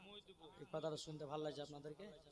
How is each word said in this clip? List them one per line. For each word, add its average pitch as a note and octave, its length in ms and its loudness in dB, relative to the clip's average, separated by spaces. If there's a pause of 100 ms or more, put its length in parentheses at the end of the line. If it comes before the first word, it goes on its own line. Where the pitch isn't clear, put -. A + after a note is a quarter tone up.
(600)
এই C#3+ 140 -6
কথাটা D#3 240 6
শুনতে D3+ 280 0
ভালো D3+ 180 4
লাগছে D3 180 4
আপনাদেরকে? D3 500 -4 (200)